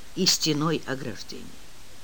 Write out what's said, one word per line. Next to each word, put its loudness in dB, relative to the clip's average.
и 2
стеной 4
ограждения. -4